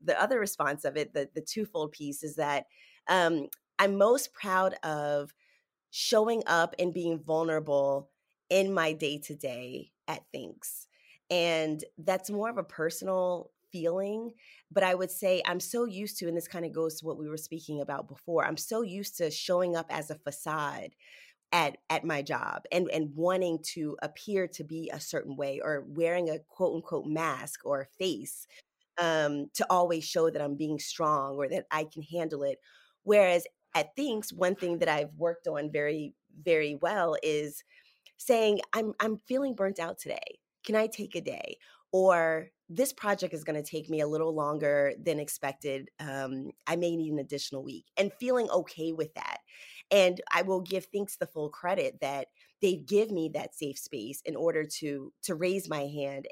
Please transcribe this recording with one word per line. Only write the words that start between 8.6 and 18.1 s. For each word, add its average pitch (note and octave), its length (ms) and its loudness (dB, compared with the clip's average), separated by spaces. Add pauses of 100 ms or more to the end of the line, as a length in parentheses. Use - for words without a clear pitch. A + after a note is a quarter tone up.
my D#3+ 200 2
day-to-day D3 1000 -6 (160)
at D#3 140 -6 (120)
Thinx. - 520 -12 (440)
And D#3+ 540 2 (140)
that's F#3+ 320 -2
more G#3 180 -2
of A#3+ 80 -6
a F#3 80 -2
personal F3+ 840 -2 (200)
feeling, G3 640 -2 (400)
but F#3+ 100 4
I F#3 120 4
would F#3 160 -2
say F#3 340 2
I'm F3+ 160 0
so A#3+ 240 -2
used G#3 340 -6
to, F3+ 80 -4
and E3+ 100 -2
this E3 120 -4
kind E3+ 160 -6
of D#3+ 80 -6
goes D#3+ 260 -2
to D#3 80 -12
what D#3 120 -6
we D3+ 100 -8
were D3+ 80 -6
speaking D#3 460 -8
about C#3 260 -6
before, D3+ 380 2